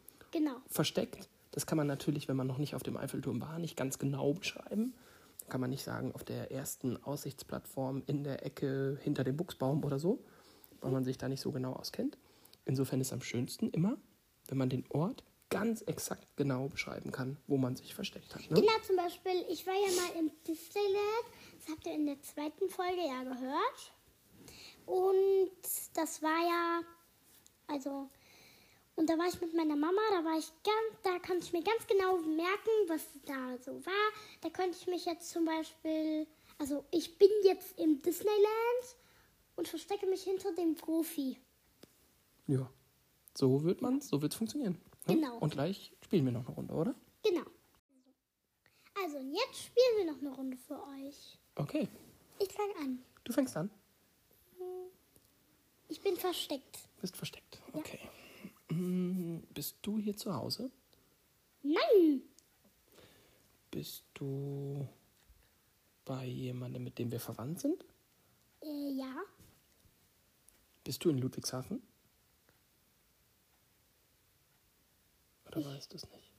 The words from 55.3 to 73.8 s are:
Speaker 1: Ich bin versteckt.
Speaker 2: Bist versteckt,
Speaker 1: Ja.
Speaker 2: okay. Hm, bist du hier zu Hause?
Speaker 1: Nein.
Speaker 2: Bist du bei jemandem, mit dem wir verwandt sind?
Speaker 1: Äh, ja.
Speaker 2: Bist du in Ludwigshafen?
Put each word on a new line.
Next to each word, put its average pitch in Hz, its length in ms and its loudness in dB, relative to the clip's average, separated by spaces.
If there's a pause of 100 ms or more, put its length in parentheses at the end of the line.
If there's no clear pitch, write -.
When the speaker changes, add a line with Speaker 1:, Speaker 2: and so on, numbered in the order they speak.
Speaker 1:
Ich 311 120 -10
bin 392 160 0
versteckt. - 640 -4 (200)
Speaker 2:
Bist - 160 -6
versteckt, - 460 -14 (120)
Speaker 1:
Ja. 311 60 -4
Speaker 2:
okay. - 200 -10 (720)
Hm, 180 720 0 (100)
bist - 300 -8
du 208 160 -2
hier 208 180 -2
zu 190 180 -4
Hause? 127 340 -4 (920)
Speaker 1:
Nein. 339 600 6 (1500)
Speaker 2:
Bist - 320 -8 (120)
du 139 720 -4 (1200)
bei 131 200 -6
jemandem, 127 580 -6
mit 123 160 -10
dem 117 120 -2
wir 117 80 -4
verwandt 117 420 -6
sind? 302 240 -2 (760)
Speaker 1:
Äh, 285 320 -6
ja. 262 220 -6 (1700)
Speaker 2:
Bist - 220 -4
du 175 40 6
in 139 100 4
Ludwigshafen? 127 640 -4 (3750)